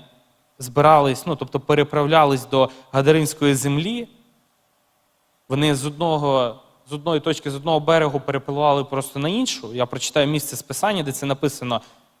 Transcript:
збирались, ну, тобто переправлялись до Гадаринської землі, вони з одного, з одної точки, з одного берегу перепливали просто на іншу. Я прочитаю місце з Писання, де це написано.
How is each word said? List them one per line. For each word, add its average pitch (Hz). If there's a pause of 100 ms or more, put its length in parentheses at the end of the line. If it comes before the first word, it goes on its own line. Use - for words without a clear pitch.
(600)
збирались, 143
ну, 165
тобто 143
переправлялись 147
до 131 (220)
Гадаринської 143
землі, 165 (1400)
вони 143
з 131
одного, 143 (340)
з 143
одної 151
точки, 160
з 139
одного 151
берегу 147
перепливали 139
просто 135
на 147
іншу. 202
Я 123
прочитаю 139
місце 151
з -
Писання, 190
де 143
це -
написано. 135 (400)